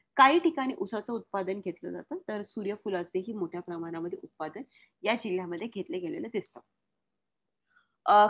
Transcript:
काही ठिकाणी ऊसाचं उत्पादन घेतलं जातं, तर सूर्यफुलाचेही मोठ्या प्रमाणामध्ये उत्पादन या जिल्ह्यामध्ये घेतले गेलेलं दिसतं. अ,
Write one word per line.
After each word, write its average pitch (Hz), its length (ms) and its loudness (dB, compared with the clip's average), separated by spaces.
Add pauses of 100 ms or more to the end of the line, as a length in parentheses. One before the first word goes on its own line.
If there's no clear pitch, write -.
(160)
काही 277 220 8
ठिकाणी 277 400 0
ऊसाचं 208 340 -6
उत्पादन 196 480 -4
घेतलं 175 300 -8
जातं, 175 260 -10
तर 214 260 -8
सूर्यफुलाचेही 196 880 -6
मोठ्या 180 280 -6
प्रमाणामध्ये 170 640 -8
उत्पादन 156 400 -10 (400)
या 220 120 0
जिल्ह्यामध्ये 185 600 -4
घेतले 180 240 -6
गेलेलं 175 300 -6
दिसतं. 185 320 -6 (1500)
अ, 208 240 10